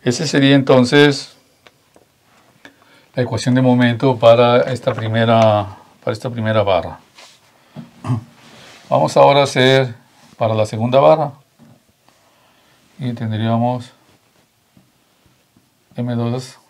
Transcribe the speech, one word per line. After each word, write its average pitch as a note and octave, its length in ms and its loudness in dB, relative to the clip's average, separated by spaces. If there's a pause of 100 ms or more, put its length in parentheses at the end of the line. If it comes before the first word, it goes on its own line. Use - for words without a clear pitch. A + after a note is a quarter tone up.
Ese B2+ 240 -4
sería C#3 280 2
entonces C#3 800 2 (1800)
la B2+ 80 -4
ecuación B2 320 -4
de B2+ 80 0
momento B2 560 0
para A#2+ 420 4 (120)
esta B2 220 -6
primera, A2 840 0 (260)
para A#2+ 80 -6
esta A#2 180 -10
primera A2 320 -2
barra. F#2 380 -4 (1900)
Vamos C3+ 280 0
ahora C#3 240 4
a C#3 40 2
hacer C3 500 0 (420)
para A2 180 -4
la G#2+ 120 -2
segunda B2 340 -2
barra. D3+ 320 2 (1700)
Y B2+ 140 -8
tendríamos A2+ 800 -4 (2000)
M A#2+ 180 -8
dos A#2 440 -8 (120)